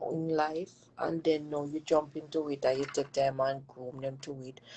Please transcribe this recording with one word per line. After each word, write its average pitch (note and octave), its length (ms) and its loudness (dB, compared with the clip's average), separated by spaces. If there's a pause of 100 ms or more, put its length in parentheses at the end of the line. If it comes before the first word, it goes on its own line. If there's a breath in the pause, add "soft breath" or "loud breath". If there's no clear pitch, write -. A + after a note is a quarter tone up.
(120)
in D#3+ 180 0
life, D#3 440 0 (260)
and E3 240 -2
then D3+ 260 4
now D3 160 0
you D3 140 -2
jump D3+ 360 2
into D3+ 340 -2
it C#3 140 -4
and C3+ 140 4
you C#3 160 0
take C3+ 180 0
time C3+ 280 2
and C3+ 280 0
groom C3 340 -10
them C3+ 200 -6
to C#3 220 -8
it. C3 180 -14 (140 loud breath)